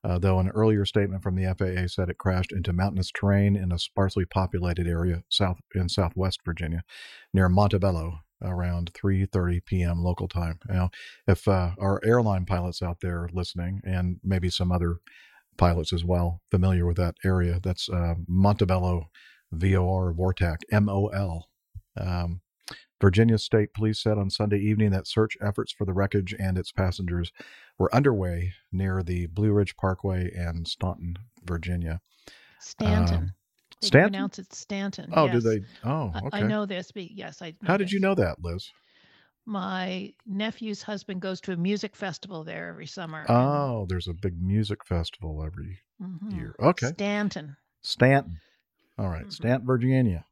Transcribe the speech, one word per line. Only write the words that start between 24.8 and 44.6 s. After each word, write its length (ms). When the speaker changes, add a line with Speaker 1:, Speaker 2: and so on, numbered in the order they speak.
Speaker 1:
that 140
search 360
efforts 300
for 140
the 80
wreckage 460
and 180
its 140
passengers 600
were 160
underway 600
near 320
the 240
Blue 240
Ridge 240
Parkway 580
and 320
Staunton, 520
Virginia. 560
Speaker 2:
Stanton. 560
Speaker 1:
Um, 180
Speaker 2:
They 60
Speaker 1:
Stanton? 260
Speaker 2:
pronounce 260
it 140
Stanton, 580
Speaker 1:
Oh, 160
do 60
Speaker 2:
yes. 100
Speaker 1:
they? 180
Oh, 320
Speaker 2:
I, 40
I 200
Speaker 1:
okay. 80
Speaker 2:
know 180
this. 280
Be-, 200
yes, 280
I 80
know 60
Speaker 1:
How 100
did 140
you 80
Speaker 2:
this. 40
Speaker 1:
know 120
that, 260
Liz? 300
Speaker 2:
My 680
nephew's 560
husband 400
goes 200
to 100
a 60
music 400
festival 480
there 240
every 180
summer, 400
and 20
Speaker 1:
Oh, 600
there's 180
a 60
big 280
music 440